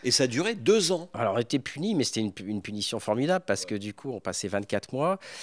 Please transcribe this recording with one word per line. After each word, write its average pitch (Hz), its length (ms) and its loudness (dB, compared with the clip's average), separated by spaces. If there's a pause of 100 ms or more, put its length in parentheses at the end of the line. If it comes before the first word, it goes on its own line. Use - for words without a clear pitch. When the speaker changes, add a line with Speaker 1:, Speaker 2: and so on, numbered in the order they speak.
Speaker 1:
et 123 80 2
ça 131 160 6
durait 175 280 0
deux 185 360 4
ans. 175 220 -2
Speaker 2:
Alors, 107 220 2
on 117 40 4
était 120 180 2
punis, 185 380 -2
mais 135 80 4
c'était - 160 0
une 107 140 0
pu-, 95 120 -12
une 104 160 -4
punition 104 380 -4
formidable 143 480 0
parce 98 180 0
que 107 100 -4
du 104 180 -6
coup, - 180 -8
on 107 80 -8
passait 95 300 -4
vingt-quatre 101 420 -2
mois. 165 280 0 (240)